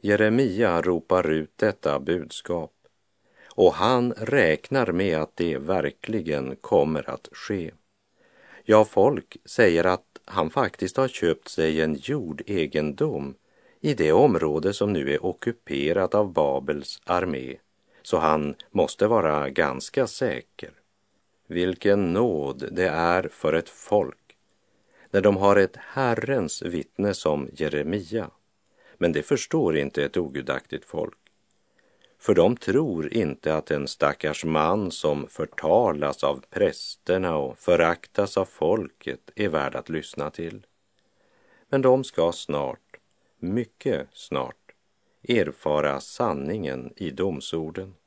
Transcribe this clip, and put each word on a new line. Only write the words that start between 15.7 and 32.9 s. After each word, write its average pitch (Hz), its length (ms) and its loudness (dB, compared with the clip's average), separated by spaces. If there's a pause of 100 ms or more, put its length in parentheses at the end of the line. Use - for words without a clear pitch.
av 101 180 0
Babels 71 720 -2
armé, 76 520 -4 (440)
så - 160 -2
han 78 380 0 (160)
måste 92 360 0
vara 76 420 0
ganska 69 580 -2
säker. - 640 -8 (760)
Vilken 92 680 2
nåd 73 580 0
det 90 180 0
är 85 380 2
för - 260 -2
ett 82 160 0
folk - 680 -4 (720)
när 98 100 4
de 98 160 6
har 98 180 4
ett 98 200 4
Herrens 117 840 -2
vittne 87 520 -2
som 73 400 -2
Jeremia. 80 760 -4 (680)
Men 87 140 2
det 73 120 -2
förstår 120 540 0
inte 71 260 -2
ett 71 140 -2
ogudaktigt 69 680 -6
folk. - 320 -8 (1000)
För - 140 2
de 92 240 4
tror 98 560 -2